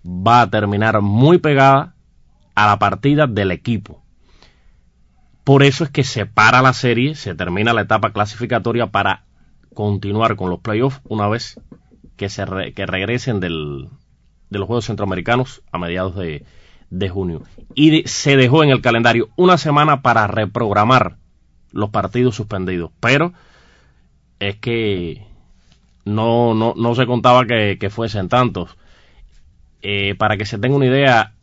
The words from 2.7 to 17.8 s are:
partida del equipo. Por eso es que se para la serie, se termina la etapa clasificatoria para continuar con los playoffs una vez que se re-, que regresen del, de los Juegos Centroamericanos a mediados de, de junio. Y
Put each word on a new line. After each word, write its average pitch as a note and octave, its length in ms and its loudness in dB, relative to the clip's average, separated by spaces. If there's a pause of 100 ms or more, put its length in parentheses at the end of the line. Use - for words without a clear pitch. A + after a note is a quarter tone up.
partida C#3 480 0
del G2+ 260 -2
equipo. - 500 -6 (1400)
Por C#3 180 6
eso C#3 220 2
es C#3+ 60 -8
que C3+ 140 -2
se G#2 220 -4
para A#2 340 4
la C3 120 4
serie, B2 420 0
se F#2+ 200 -10
termina F#2 380 -2
la A2 100 0
etapa G#2+ 300 0
clasificatoria A2+ 760 -4
para G2+ 360 -2 (500)
continuar G#2 600 -4
con F#2 140 -6
los E2+ 100 -8
playoffs B2 440 -4
una G#2+ 240 -4
vez - 320 -8 (560)
que G2 120 -8
se G2 180 -8
re-, F#2+ 260 -8
que F#2+ 140 -10
regresen G2+ 540 -4
del, D2+ 480 -8 (640)
de G2+ 80 -8
los G2 80 -6
Juegos A#2 180 -4
Centroamericanos G2+ 760 -4 (100)
a F2 60 -8
mediados F2+ 380 -6
de, D#2 280 -8 (460)
de F#2 180 -6
junio. F2 340 -8 (320)
Y D3+ 160 4